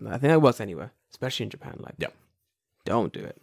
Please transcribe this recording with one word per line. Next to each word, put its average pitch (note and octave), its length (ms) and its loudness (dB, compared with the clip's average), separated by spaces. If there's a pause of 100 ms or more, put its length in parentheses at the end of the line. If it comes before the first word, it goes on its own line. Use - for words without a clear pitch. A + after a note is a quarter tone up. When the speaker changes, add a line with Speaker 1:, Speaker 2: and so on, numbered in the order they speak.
Speaker 1:
I - 60 -8
think C#3 200 4
that D#3+ 80 8
works C3+ 220 6
anywhere, F2+ 300 -10 (180)
especially B2+ 340 -6
in G#2 60 -8
Japan. - 300 -16
Like, - 180 -16
Speaker 2:
Yeah. - 100 -4 (800)
Speaker 1:
don't G#2+ 260 0
do - 80 -12
it. - 220 -12